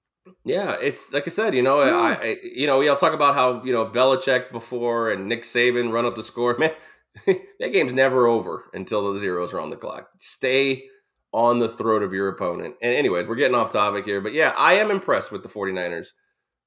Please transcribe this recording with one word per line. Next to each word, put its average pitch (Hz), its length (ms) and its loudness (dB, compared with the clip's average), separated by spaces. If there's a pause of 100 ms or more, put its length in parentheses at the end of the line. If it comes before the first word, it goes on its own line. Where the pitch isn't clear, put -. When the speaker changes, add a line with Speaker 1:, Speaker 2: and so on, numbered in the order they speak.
(460)
Speaker 1:
Yeah, 156 360 -2
it's 127 300 -4
like 147 160 -2
I 170 40 -6
said, 214 220 -2
you 127 80 2
know, 139 220 4
Speaker 2:
Yeah. 120 140 4
Speaker 1:
I, 120 160 2
I, 110 300 -4
you - 220 -4
know, 135 160 4
y'all 147 140 4
talk 156 180 2
about 143 220 4
how, 127 280 0
you 127 100 -2
know, 113 120 2
Belichick 131 680 2
before 117 600 -2
and 98 160 -4
Nick 117 160 -4
Saban 120 480 0
run 117 140 0
up 110 100 -2
the 110 80 -10
score. 120 340 -2
<laughs> - 20 -6
Man, 156 120 2 (540)
that - 480 -2
game's 147 200 2
never 127 320 4
over 98 480 0
until 101 400 -4
the 101 60 -6
zeros 90 340 -4
are 87 60 -6
on 78 100 -8
the 78 60 -10
clock. - 420 -14
Stay 135 680 0 (480)
on 120 260 4
the 117 80 2
throat 110 360 0
of 95 100 -4
your 95 160 -2
opponent. 87 520 -6
And 120 120 0
anyways, 101 340 0
we're 117 80 -6
getting 127 200 2
off 113 160 0
topic 104 340 0
here, 101 160 -2
but 107 120 -6
yeah, 147 240 2
I 165 180 6
am 208 160 2
impressed 147 400 -2
with 98 120 -10
the 98 60 -18
forty-niners, 92 640 -6 (540)